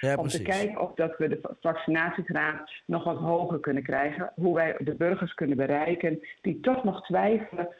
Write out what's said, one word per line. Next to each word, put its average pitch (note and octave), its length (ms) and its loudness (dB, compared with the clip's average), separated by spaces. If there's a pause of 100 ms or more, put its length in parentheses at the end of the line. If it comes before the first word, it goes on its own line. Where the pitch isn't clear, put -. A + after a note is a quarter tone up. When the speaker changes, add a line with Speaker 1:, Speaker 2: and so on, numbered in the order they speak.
Speaker 1:
Ja, C3+ 140 2
Speaker 2:
Om C#3 140 0
te E3 140 -2
Speaker 1:
precies. - 0 -
Speaker 2:
kijken G3+ 380 -2
of F3+ 140 -4
dat E3 240 0
we D#3 100 2
de D#3 140 0
va-, - 180 -8
vaccinatiegraad E3 1120 0 (160)
nog E3 180 -2
wat E3 120 0
hoger E3+ 440 0
kunnen C#3 220 0
krijgen. C#3+ 520 -2
Hoe F3 200 4
wij D#3+ 240 2
de C#3+ 160 -2
burgers E3+ 400 0
kunnen C#3+ 220 0
bereiken D#3+ 640 2 (220)
die F3+ 200 -2
toch B3+ 240 2
nog F#3 200 -2
twijfelen F#3 640 0 (120)